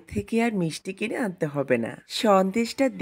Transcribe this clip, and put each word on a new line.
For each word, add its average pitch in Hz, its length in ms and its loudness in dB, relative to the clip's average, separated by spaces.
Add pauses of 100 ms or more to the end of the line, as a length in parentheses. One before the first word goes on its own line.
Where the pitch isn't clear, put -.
(100)
থেকে 208 320 -6
আর 233 180 0
মিষ্টি 165 380 -4
কিনে 233 180 -4 (100)
আনতে 175 200 -4
হবে 139 380 0
না। 110 80 -6 (300)
সন্দেশটা 214 640 4 (160)